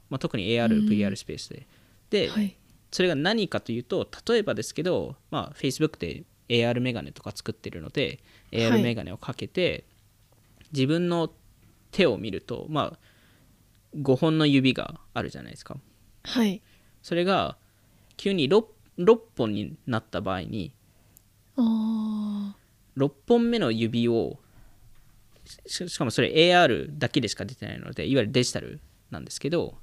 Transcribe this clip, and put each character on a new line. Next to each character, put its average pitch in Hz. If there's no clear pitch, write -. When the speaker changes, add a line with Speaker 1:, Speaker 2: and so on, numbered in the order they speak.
Speaker 1:
ま 135
あ、 -
特 -
に 98
エ 117
ー 117
ア -
ー 113
ル、 110
Speaker 2:
う -
ん。 -
Speaker 1:
ブ 107
イ 104
ア 101
ー 98
ル 98
ス -
ペ -
ー -
ス -
で。 -
で、 202
Speaker 2:
は 214
い。 196
Speaker 1:
そ 180
れ 185
が 160
何 190
か 104
と -
い 113
う 123
と、 151
例 233
え 208
ば 123
で 107
す -
け 151
ど、 139
ま 131
あ、 -
Facebook 156
っ -
て -
エ 120
ー 117
ア 120
ー -
ル 123
メ 123
ガ 101
ネ 71
と -
か 101
作 -
っ -
て -
る 85
の 76
で、 123
Speaker 2:
は -
い。 -
Speaker 1:
エ 113
ー -
ア -
ー 117
ル 104
メ 120
ガ -
ネ 92
を 104
か -
け -
て、 175
自 135
分 175
の 170
手 190
を 113
見 101
る 82
と、 -
ま 147
あ、 -
五 131
本 160
の 156
指 135
が -
あ 120
る 78
じ 69
ゃ 67
な 57
い -
で -
す -
か。 -
Speaker 2:
は 247
い。 196
Speaker 1:
そ -
れ 175
が 147
急 196
に 151
六、 208
六 214
本 110
に 104
な 113
っ -
た -
場 95
合 92
に、 101
Speaker 2:
あ 262
ー。 214
Speaker 1:
六 139
本 233
目 233
の 127
指 113
を、 113
し-、 -
し -
か 151
も 110
そ 139
れ 156
エ 180
ー 175
ア -
ー 151
ル 92
だ 120
け 143
で 113
し -
か 98
出 113
て -
な 113
い 120
の -
で、 -
い 131
わ 131
ゆ 104
る 117
デ 127
ジ -
タ 98
ル -
な 82
ん 62
で -
す -
け 143
ど、 160